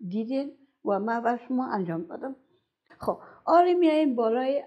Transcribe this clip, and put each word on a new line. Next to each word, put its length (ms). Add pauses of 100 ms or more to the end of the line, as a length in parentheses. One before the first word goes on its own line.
دیدین 440 (320)
و 140
ما 220
بر 160
شما 300
انجام 360
دادم. 340 (640)
خب، 200 (260)
حالا 340
میایم 360
بالای 520